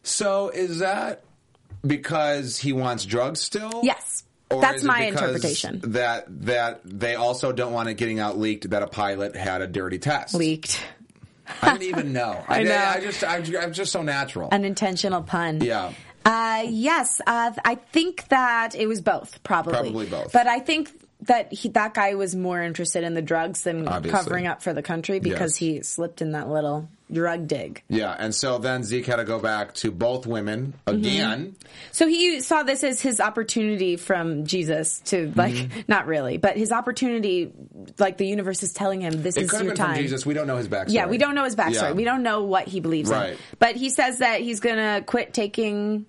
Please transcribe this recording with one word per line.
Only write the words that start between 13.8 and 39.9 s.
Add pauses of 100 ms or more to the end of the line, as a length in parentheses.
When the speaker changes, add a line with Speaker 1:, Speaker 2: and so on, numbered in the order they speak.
Speaker 1:
so
natural.
Speaker 2:
An
intentional
pun.
Speaker 1:
Yeah. (320)
Speaker 2:
Uh,
yes,
uh, (120)
I
think
that
it
was
both,
probably.
Speaker 1:
Probably
both.
Speaker 2:
But
I
think (320)
that
he,
that
guy
was
more
interested
in
the
drugs
than
Speaker 1:
Obviously.
Speaker 2:
covering
up
for
the
country
because
Speaker 1:
Yes.
Speaker 2:
he
slipped
in
that
little (240)
drug
dig.
Speaker 1:
Yeah,
and
so
then
Zeke
had
to
go
back
to
both
women (100)
Speaker 2:
Mm-hmm.
Speaker 1:
again. (360)
Speaker 2:
So
he
saw
this
as
his
opportunity
from
Jesus
to,
like,
Speaker 1:
Mm-hmm.
Speaker 2:
not
really,
but
his
opportunity, (460)
like,
the
universe
is
telling
him,
"This
Speaker 1:
It
Speaker 2:
is
Speaker 1:
could
have
Speaker 2:
your
Speaker 1:
been
Speaker 2:
time."